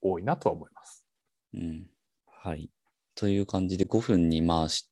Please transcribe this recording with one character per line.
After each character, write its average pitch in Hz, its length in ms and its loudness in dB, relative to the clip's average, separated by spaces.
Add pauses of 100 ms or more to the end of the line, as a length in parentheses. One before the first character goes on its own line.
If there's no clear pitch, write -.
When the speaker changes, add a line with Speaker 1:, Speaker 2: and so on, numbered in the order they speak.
Speaker 1:
多 92 180 0
い 87 40 -8
な 143 140 0
と 110 120 -2
は 90 60 0
思 80 140 -14
い - 40 -20
ま - 120 -20
す。 - 200 -20 (500)
Speaker 2:
う - 40 -8
ん。 82 280 -8 (400)
は - 280 -10
い。 76 160 -12 (440)
と 104 140 0
い 98 100 4
う 98 80 0
感 92 220 -2
じ 92 100 -2
で、 95 60 4
五 110 160 2
分 87 280 4
に 80 140 2
ま 82 220 2
あ 78 40 -2
失 - 240 -4